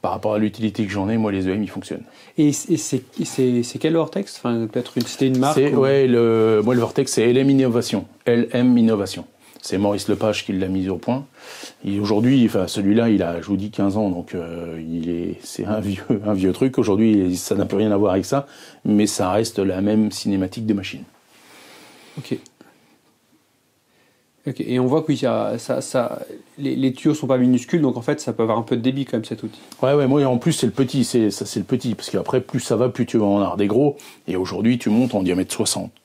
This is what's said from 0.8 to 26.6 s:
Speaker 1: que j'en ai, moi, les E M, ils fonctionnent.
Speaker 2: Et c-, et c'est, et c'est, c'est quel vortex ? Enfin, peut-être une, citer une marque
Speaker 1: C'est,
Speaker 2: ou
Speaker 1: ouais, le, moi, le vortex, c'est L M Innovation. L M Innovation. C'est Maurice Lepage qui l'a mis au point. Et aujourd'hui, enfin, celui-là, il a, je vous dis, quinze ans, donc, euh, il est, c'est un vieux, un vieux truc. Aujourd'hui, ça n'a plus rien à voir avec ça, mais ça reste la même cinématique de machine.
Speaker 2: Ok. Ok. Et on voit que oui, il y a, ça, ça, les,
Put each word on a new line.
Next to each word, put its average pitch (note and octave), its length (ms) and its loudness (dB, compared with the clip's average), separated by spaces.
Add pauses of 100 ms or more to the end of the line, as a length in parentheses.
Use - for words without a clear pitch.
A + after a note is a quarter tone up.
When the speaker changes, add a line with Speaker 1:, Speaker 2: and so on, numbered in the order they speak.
Speaker 1:
que F#2+ 40 -8
j'en G2 200 -2
ai, A2+ 80 0
moi, G#2+ 120 0
les F#2+ 160 -2
E F#2 40 0
M, G#2 120 -2
ils G2+ 60 -4
fonctionnent. - 360 -10 (340)
Speaker 2:
Et D3 140 4
c-, - 200 -4
et D#3+ 60 2
c'est, - 240 -4 (180)
et D3+ 60 -2
c'est, B2 360 0
c'est A#2+ 160 -8
quel D#3 140 0
vortex ? E3 460 -2
Enfin, A#2 280 -2
peut-être - 300 -6
une, A#2+ 80 0
citer - 220 -2
une C3 120 2
marque C#3 200 2
Speaker 1:
C'est, C#3+ 160 2
Speaker 2:
ou C#3 60 2
Speaker 1:
ouais, C3+ 260 4
le, A2+ 580 4
moi, B2 100 2
le A#2+ 60 4
vortex, C3+ 320 0
c'est - 160 4
L B2 80 4
M C3+ 140 4
Innovation. A#2+ 560 2 (180)
L A#2 280 2
M B2 260 4
Innovation. A2 480 2 (340)
C'est - 160 -6
Maurice G2+ 320 0
Lepage G#2 380 0
qui G2 80 -4
l'a F#2+ 140 -2
mis F#2+ 200 -2
au F#2+ 80 -2
point. C3+ 300 -4 (580)
Et G2+ 160 -2
aujourd'hui, A2+ 460 4
enfin, G2 200 0
celui-là, A2 440 2
il G2 120 4
a, E2+ 200 -4
je - 40 -14
vous G2+ 120 0
dis, G#2 120 -6
quinze G2+ 280 -2
ans, G#2+ 100 0
donc, F2 260 -8
euh, E2+ 460 -8
il E2 300 -6
est, F2 320 -4
c'est - 240 -8
un G#2+ 140 -2
vieux, F#2+ 220 -4 (220)
un G#2+ 80 0
vieux F#2 220 2
truc. C3+ 240 0
Aujourd'hui, G2+ 580 4
ça - 200 -2
n'a F#2+ 100 0
plus G2 100 -2
rien G#2 160 2
à G2+ 60 2
voir G2+ 140 2
avec F#2+ 120 0
ça, C#3 220 -2 (400)
mais G#2 200 4
ça G2 240 -2
reste A2 280 0
la G2 240 0
même G#2+ 300 2
cinématique G2 520 -4
de G#2+ 80 0
machine. F#2+ 300 -4 (1120)
Speaker 2:
Ok. - 220 -8 (2000)
Ok. C#3 140 -8
Et B2 200 -2
on B2+ 60 2
voit D#3 160 2
que D#3 60 -8
oui, C#3+ 80 2
il A#2+ 80 -4
y - 20 2
a, A2 320 -2
ça, B2+ 240 -4
ça, - 380 -4 (360)
les, C#3 180 -4